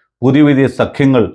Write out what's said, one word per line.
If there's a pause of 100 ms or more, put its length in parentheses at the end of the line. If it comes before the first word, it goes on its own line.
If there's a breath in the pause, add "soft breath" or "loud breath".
(220)
പുതിയ
പുതിയ
സഖ്യങ്ങൾ (120)